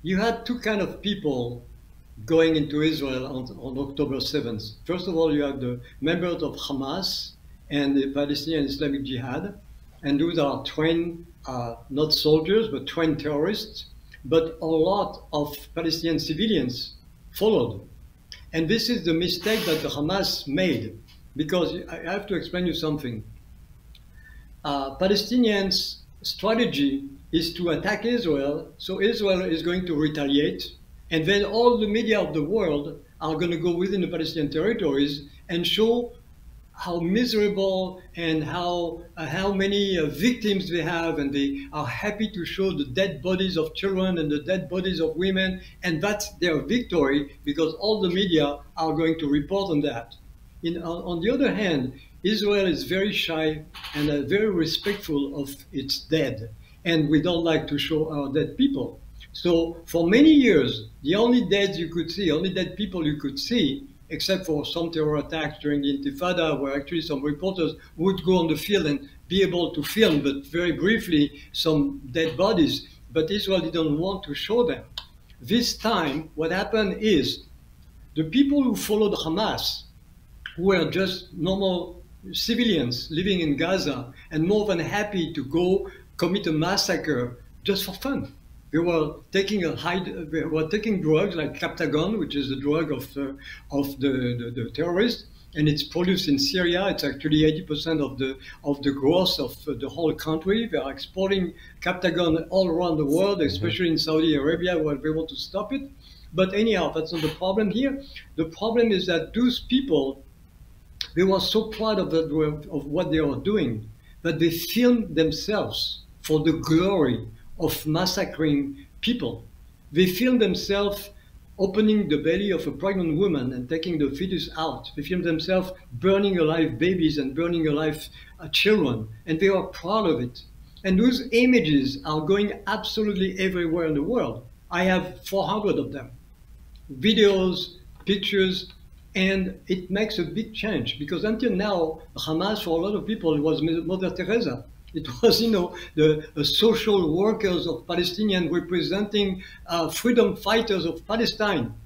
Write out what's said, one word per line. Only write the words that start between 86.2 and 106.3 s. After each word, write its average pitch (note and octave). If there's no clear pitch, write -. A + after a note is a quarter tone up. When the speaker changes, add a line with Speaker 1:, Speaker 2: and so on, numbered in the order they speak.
Speaker 1:
a E3
massacre D#3
just F#3+
for F#3
fun. -
They D3+
were E3
taking G3
a C#3+
high, F3
they D#3
were D#3
taking G#3
drugs E3
like D3
Captagon, E3
which C#3+
is C#3+
the C3+
drug D3+
of, C3
uh, C#3
of C#3
the, C#3
the, A#2+
the -
terrorists, F3
and D3+
it's D3
produced F3+
in C#3+
Syria. F3+
It's -
actually D3+
eighty D#3
percent D#3
of A#2+
the, C3+
of C#3+
the C#3
growth D3+
of, B2+
uh, C#3+
the C3+
whole D#3+
country. F#3
They D3
are C3+
exporting F#3
Captagon F3
all F#3
around E3
the D3
world, F#3
Speaker 2:
Mm-hmm. D#3
Speaker 1:
especially A2+
in D#3
Saudi D#3
Arabia, E3
where D3+
they D3+
want D#3
to C#3
stop G#3
it. C#4